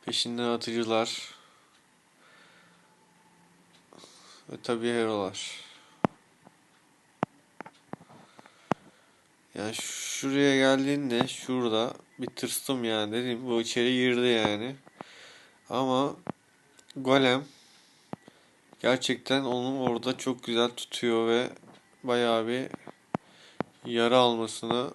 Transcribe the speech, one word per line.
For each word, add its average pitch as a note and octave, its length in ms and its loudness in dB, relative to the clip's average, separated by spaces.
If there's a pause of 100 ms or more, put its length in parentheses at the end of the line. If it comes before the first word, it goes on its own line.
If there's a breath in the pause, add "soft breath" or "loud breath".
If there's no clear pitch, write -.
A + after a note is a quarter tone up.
Peşinden A#2+ 440 -2
atıcılar. A2+ 840 -2 (3250 loud breath)
Ve A#2+ 140 -12
tabii A#2 260 -2
herolar. A2 680 -2 (4000 loud breath)
Yani G#2+ 200 -6
şuraya C#3 800 0
geldiğinde C3+ 720 2
şurada A#2+ 680 0 (260)
bir B2+ 80 -6
tırstım - 560 -4
yani. G#2+ 280 0
Dedim B2 340 -4
bu A#2 160 0
içeri A#2+ 320 2
girdi B2+ 340 2
yani. A2 480 0 (920 loud breath)
Ama C3 460 0 (800)
golem C3 500 4 (1300 loud breath)
gerçekten B2+ 640 0
onu B2+ 420 -2
orada B2 340 -2
çok B2+ 260 -6
güzel A#2 260 2
tutuyor A2+ 580 -2
ve A#2 220 2 (540)
bayağı A#2+ 440 0
bir B2+ 220 -4 (1160 loud breath)
yara A#2+ 320 4
almasına A#2 760 2